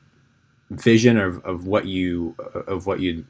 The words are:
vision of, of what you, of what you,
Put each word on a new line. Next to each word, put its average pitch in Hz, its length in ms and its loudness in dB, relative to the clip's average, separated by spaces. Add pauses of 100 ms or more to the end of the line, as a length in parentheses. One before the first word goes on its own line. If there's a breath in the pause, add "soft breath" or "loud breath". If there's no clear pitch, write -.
(720)
vision 117 480 6
of, 92 260 -4
of 90 220 -6
what 98 200 0
you, 90 520 -4
of - 480 -8
what 95 140 -2
you, 85 300 -4